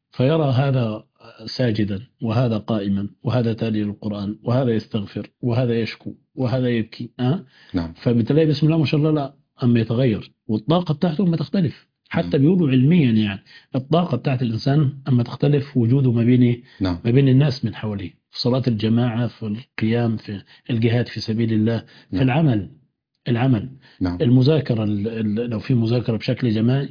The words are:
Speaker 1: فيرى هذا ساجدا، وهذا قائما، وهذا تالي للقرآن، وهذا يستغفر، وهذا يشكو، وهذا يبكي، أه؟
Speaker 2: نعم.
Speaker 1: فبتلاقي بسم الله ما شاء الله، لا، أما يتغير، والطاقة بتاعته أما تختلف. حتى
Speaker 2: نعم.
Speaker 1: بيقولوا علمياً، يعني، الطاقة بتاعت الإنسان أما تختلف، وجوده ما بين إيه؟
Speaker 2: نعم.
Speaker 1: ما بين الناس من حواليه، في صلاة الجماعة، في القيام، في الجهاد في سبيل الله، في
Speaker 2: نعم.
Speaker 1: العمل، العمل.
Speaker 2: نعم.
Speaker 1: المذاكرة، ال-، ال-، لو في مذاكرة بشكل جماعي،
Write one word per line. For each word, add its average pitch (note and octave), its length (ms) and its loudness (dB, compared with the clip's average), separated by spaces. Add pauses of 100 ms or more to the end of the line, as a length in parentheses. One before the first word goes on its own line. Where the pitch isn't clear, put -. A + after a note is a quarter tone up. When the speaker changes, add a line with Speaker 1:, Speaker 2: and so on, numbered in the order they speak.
(120)
Speaker 1:
فيرى D3+ 340 0
هذا B2+ 600 0 (420)
ساجدا، G#2+ 540 -2 (220)
وهذا A2+ 360 -2
قائما، G2+ 500 -4 (140)
وهذا A#2 300 -2
تالي G#2+ 300 -2
للقرآن، G#2 640 -6
وهذا A#2+ 300 0
يستغفر، G#2 560 -6 (120)
وهذا A#2 380 -2
يشكو، G#2+ 340 -10 (200)
وهذا B2+ 340 -2
يبكي، A#2 420 -4 (100)
أه؟ C#3 240 -2 (300)
Speaker 2:
نعم. E2 220 -4
Speaker 1:
فبتلاقي B2+ 500 2
بسم D3+ 200 2
الله D#3+ 120 4
ما D#3 60 2
شاء D3 160 0
الله، D#3 100 2
لا، C#3+ 240 -2 (280)
أما A#2+ 180 4
يتغير، A2+ 520 -2 (160)
والطاقة D3+ 460 0
بتاعته F3+ 300 0
أما E3 120 2
تختلف. D#3 520 -4 (200)
حتى - 200 -2 (100)
Speaker 2:
نعم. - 40 4
Speaker 1:
بيقولوا E3+ 260 4
علمياً، C3 420 4
يعني، G#2 300 0 (340)
الطاقة D#3 420 0
بتاعت C3 260 -2
الإنسان C3 500 0 (160)
أما A#2+ 140 2
تختلف، C#3+ 540 -2
وجوده B2+ 360 2
ما A#2 120 2
بين B2 180 6
إيه؟ A#2+ 200 2 (180)
Speaker 2:
نعم. F2+ 240 -2
Speaker 1:
ما A#2 60 0
بين C3+ 180 4
الناس C3 360 2
من G#2 100 -4
حواليه، G2 360 -8 (200)
في - 100 -14
صلاة B2 280 0
الجماعة، A#2 580 0
في - 200 -10
القيام، A2+ 680 -2
في G2+ 240 -10 (300)
الجهاد A#2 380 0
في - 120 -10
سبيل A2+ 320 -2
الله، A2 260 0 (320)
في - 60 -6
Speaker 2:
نعم. C3+ 80 2
Speaker 1:
العمل، B2+ 460 2 (580)
العمل. A#2+ 400 0 (320)
Speaker 2:
نعم. F2+ 200 -4
Speaker 1:
المذاكرة، B2+ 640 4
ال-، G#2 240 -2
ال-، A2+ 420 -4
لو A2 80 -4
في B2+ 160 -2
مذاكرة A2+ 420 0
بشكل A#2+ 340 -2
جماعي، B2 400 0